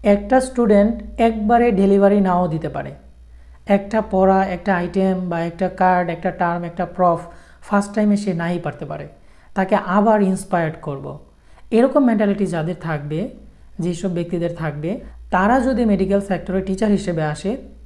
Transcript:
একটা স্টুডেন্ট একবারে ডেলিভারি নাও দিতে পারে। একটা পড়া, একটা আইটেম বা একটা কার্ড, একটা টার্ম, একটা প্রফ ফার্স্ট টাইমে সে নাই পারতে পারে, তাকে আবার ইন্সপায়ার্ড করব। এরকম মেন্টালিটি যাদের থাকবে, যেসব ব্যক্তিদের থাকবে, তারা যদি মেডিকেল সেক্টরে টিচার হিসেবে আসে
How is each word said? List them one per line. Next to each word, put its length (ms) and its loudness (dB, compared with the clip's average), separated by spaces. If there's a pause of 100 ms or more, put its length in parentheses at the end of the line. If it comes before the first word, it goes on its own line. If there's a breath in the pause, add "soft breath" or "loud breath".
একটা 380 4
স্টুডেন্ট 640 2 (140)
একবারে 540 2
ডেলিভারি 500 4
নাও 260 2
দিতে 220 -4
পারে। 220 -10 (720 soft breath)
একটা 360 0 (100)
পড়া, 340 4
একটা 300 -2
আইটেম 540 -2
বা 120 -4
একটা 280 -4
কার্ড, 400 2
একটা 220 -4
টার্ম, 320 -2
একটা 220 -6
প্রফ 340 0 (420 loud breath)
ফার্স্ট 320 -2
টাইমে 240 2
সে 160 -2
নাই 260 -2
পারতে 260 -8
পারে, 220 -12 (480 soft breath)
তাকে 200 2
আবার 460 2
ইন্সপায়ার্ড 600 0
করব। 380 -10 (520 soft breath)
এরকম 340 4
মেন্টালিটি 400 2
যাদের 360 -4
থাকবে, 480 -6 (500 soft breath)
যেসব 340 -4
ব্যক্তিদের 420 -4
থাকবে, 440 -6 (320 loud breath)
তারা 280 4
যদি 260 0
মেডিকেল 360 2
সেক্টরে 400 -4
টিচার 280 -2
হিসেবে 340 0
আসে 340 -4 (280)